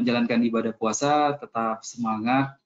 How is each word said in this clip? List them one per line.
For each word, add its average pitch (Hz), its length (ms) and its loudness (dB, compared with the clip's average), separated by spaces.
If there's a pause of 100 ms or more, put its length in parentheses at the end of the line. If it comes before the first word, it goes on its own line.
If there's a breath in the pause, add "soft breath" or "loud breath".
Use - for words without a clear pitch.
menjalankan 120 400 2
ibadah 113 320 0
puasa, 143 640 0
tetap 113 480 -4
semangat, 117 800 -2